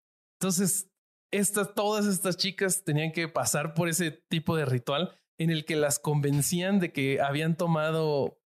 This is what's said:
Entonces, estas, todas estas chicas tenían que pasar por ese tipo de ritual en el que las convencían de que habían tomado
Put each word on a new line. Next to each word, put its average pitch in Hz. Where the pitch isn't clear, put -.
Entonces, 185
estas, 202
todas 208
estas 185
chicas 185
tenían 156
que 165
pasar 151
por 170
ese 165
tipo 165
de 151
ritual 139
en 165
el 156
que 160
las 147
convencían 147
de 175
que 135
habían 151
tomado 156